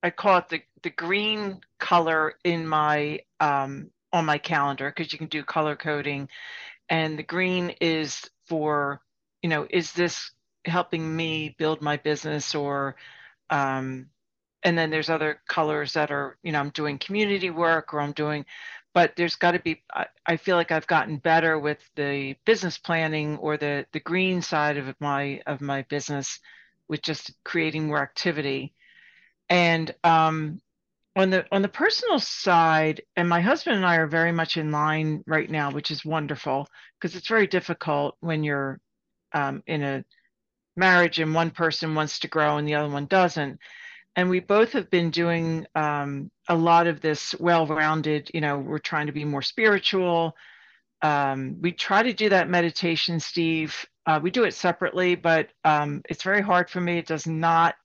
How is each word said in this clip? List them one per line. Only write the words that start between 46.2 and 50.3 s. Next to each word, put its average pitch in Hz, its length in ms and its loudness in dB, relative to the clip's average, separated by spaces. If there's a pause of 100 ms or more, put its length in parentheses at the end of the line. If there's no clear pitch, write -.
a 170 80 2
lot 170 300 6
of 160 160 -2
this 151 380 -2
well-rounded, 156 960 2
you 160 80 -2
know, 143 180 0
we're 135 180 -6
trying 151 300 -4
to 151 60 -6
be 147 120 -6
more 143 160 -2
spiritual. 185 920 2 (680)